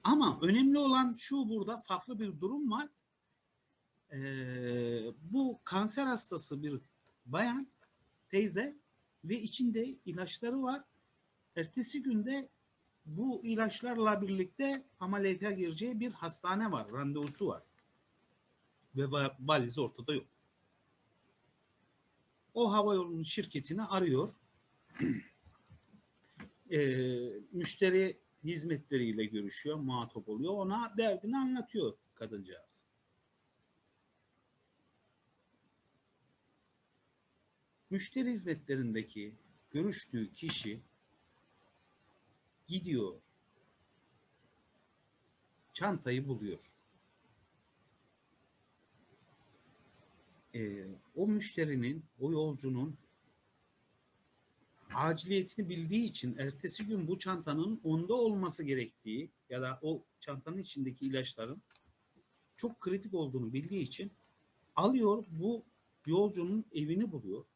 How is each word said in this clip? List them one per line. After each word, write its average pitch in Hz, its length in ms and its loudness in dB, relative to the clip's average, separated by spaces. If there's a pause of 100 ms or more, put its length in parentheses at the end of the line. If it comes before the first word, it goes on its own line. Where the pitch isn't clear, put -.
Ama 208 380 6
önemli 262 360 6
olan 262 400 6
şu, 269 300 -2
burada 220 300 -2
farklı 202 400 -4
bir 190 220 -4
durum 254 300 0
var. 277 180 0 (1200)
Ee, 123 1000 -2 (100)
bu 240 420 0
kanser 214 420 0
hastası 175 560 -2
bir 143 180 -4 (460)
bayan, 240 420 0 (600)
teyze 208 480 0 (480)
ve 208 160 -2
içinde 233 460 0
ilaçları 240 760 -4
var. 262 220 -2 (720)
Ertesi 226 460 -4
günde 262 460 0 (580)
bu 214 380 -2
ilaçlarla 220 800 2
birlikte 202 600 0 (160)
ameliyata 196 500 0
gireceği 196 500 -2
bir 240 120 -2
hastane 185 600 0
var, 107 200 -2
randevusu 143 540 -2
var. 104 160 -2 (1300)
Ve 135 60 0
va-, 139 380 0
valiz 131 380 4
ortada 127 360 -2
yok. - 120 -4 (2250)
O 226 180 4
hava 208 220 6
yolunun 170 280 0
şirketini 160 600 -4
arıyor. 185 520 2 (680)
<clears throat> - 40 4 (1700)
Ee, 131 460 2 (360)
müşteri 185 680 4 (240)
hizmetleriyle 143 800 0
görüşüyor, 107 520 0
muhatap 123 520 -4
oluyor. 123 240 0
Ona 208 440 0
derdini 220 400 2
anlatıyor 254 600 0 (180)
kadıncağız. 98 720 -12 (4000)
Müşteri 240 400 0
hizmetlerindeki 131 1040 -2 (360)
görüştüğü 143 600 -2
kişi 120 480 -4 (1900)
gidiyor, 151 540 -2 (2500)
çantayı 139 560 -2
buluyor. 104 420 -6 (3750)
Ee, 101 320 -4 (280)
o 190 140 2
müşterinin, 160 760 0 (160)
o 143 120 0
yolcunun 139 640 0 (2000)
aciliyetini 175 760 0
bildiği 175 360 0
için - 320 -2
ertesi 143 500 -4
gün 196 220 -2
bu 190 100 -2
çantanın 185 680 -2
onda 165 300 2
olması 196 500 2
gerektiği 131 640 -2 (200)
ya 127 120 -4
da 131 200 -4
o 156 220 -2 (160)
çantanın 151 380 -8
içindeki 135 480 -6
ilaçların 131 560 -4 (960)
çok 233 240 -6
kritik 190 340 -2
olduğunu 131 380 -2
bildiği 165 300 -2
için 185 300 -6 (640)
alıyor, 220 520 6
bu 190 360 -2 (420)
yolcunun 190 640 2
evini 170 400 0
buluyor. 117 320 -6 (100)